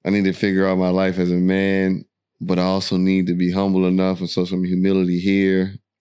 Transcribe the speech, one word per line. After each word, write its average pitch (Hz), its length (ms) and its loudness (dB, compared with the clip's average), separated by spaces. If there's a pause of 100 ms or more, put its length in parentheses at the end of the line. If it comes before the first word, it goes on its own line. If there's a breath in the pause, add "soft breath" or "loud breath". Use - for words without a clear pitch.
I 90 60 -2
need 101 140 2
to 95 80 2
figure 95 340 0
out 92 120 0
my 92 120 2
life 92 280 0
as 90 120 0
a 90 60 0
man, 95 680 0 (360)
but 90 180 -2
I 90 40 2
also 95 340 -2
need 95 320 2
to 90 60 0
be 90 160 0
humble 92 360 0
enough 92 340 0
and 90 100 -6
show 90 140 -2
some 90 200 -4
humility 90 540 0
here 95 560 0 (260)